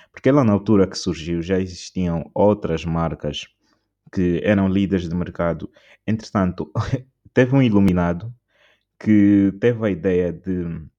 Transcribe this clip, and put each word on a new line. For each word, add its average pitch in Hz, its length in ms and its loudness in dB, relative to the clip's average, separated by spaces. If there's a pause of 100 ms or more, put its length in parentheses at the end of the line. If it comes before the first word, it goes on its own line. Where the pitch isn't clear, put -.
(100)
Porque - 180 -4
ela, 139 140 4
na 110 100 4
altura 98 340 4
que - 100 -8
surgiu, 85 460 -6
já 92 180 -2
existiam 87 720 -6
outras 90 520 0
marcas 82 600 -6 (640)
que 90 320 0
eram 98 260 2
líderes 92 400 0
de 82 60 -6
mercado. 85 560 -4 (360)
Entretanto, 95 680 -4
<laughs> - 600 -8
teve 127 200 2
um 139 60 4
iluminado 98 720 2 (680)
que 101 600 4
teve 117 240 0
a 104 60 0
ideia 90 420 0
de 90 320 -6 (340)